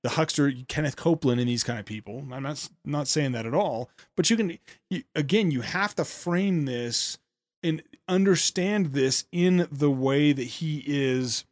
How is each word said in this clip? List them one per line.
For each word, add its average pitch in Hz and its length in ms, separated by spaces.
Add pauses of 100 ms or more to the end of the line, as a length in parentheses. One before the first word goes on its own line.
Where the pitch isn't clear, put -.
the - 60
huckster 151 420 (160)
Kenneth 151 300
Copeland 143 420
and 123 80
these 120 160
kind 117 160
of 98 60
people. 110 480
I'm 135 100
not, 139 240 (160)
not 143 240
saying 143 240
that 113 140
at 117 80
all, 143 360 (280)
but 175 120
you 226 60
can, 208 240 (300)
you, - 140 (120)
again, 165 360
you 127 100
have 190 340
to 160 80
frame 175 640
this 120 520 (460)
and 160 180 (280)
understand 196 800
this 135 440
in 175 400
the 143 200
way 139 420
that 135 100
he 151 420
is 131 680